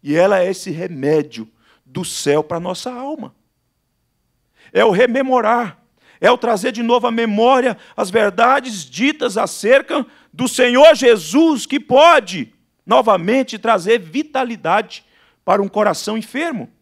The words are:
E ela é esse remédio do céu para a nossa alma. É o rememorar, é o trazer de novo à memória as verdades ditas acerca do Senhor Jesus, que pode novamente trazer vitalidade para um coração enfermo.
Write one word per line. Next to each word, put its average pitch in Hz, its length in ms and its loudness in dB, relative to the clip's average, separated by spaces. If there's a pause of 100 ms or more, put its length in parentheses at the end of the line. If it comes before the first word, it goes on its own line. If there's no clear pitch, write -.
E 147 120 -4
ela 190 240 4
é 180 100 0
esse 185 220 -8
remédio 147 760 -4 (360)
do 151 180 -10
céu 151 400 -2
para 170 140 -8
a - 20 -6
nossa 180 320 -10
alma. 269 440 -12 (1400)
É 208 120 2
o 226 80 4
rememorar, 240 920 0 (380)
é 196 80 4
o 247 80 4
trazer 226 340 -4
de 233 120 -8
novo 240 240 0
à 233 40 0
memória 233 680 0 (180)
as 185 140 -4
verdades 220 760 0
ditas 233 520 -4
acerca 240 680 0 (260)
do 254 160 -6
Senhor 254 480 6
Jesus, 240 680 2
que 285 140 -6
pode 254 760 2 (320)
novamente 220 720 0
trazer 214 420 0
vitalidade 220 1040 -6 (380)
para 202 180 0
um 196 60 -2
coração 208 500 -2
enfermo. 240 540 -8 (100)